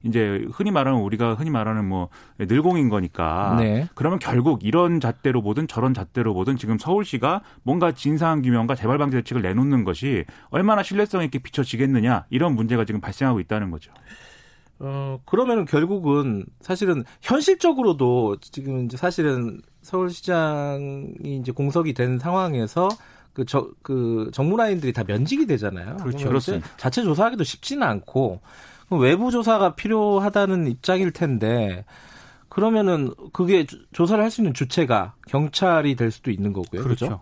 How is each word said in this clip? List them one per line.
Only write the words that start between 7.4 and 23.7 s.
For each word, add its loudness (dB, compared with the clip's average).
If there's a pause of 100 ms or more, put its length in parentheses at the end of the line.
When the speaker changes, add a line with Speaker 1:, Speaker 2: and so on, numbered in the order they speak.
Speaker 1:
뭔가 2
진상규명과 0
재발방지 0
대책을 -2
내놓는 2
것이 -2 (240)
얼마나 2
신뢰성 -2
있게 -4
비춰지겠느냐, 0
이런 2
문제가 0
지금 -4
발생하고 -2
있다는 -4
거죠. -12 (840)
Speaker 2:
어, -8
그러면은 2
결국은 0 (140)
사실은 -2 (160)
현실적으로도 2
지금 -6
이제 -8
사실은 -2 (220)
서울시장이 -4
이제 -6
공석이 0
된 0
상황에서 0 (440)
그 -4
저, -2 (140)